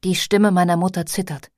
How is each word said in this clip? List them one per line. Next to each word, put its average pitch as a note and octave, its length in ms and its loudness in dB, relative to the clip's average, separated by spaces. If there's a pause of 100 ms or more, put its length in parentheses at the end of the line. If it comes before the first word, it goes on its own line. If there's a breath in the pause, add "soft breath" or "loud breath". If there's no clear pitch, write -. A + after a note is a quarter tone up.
Die F#3 120 0
Stimme G#3 360 2
meiner F3 260 2
Mutter F3+ 280 -2
zittert. D#3 520 -8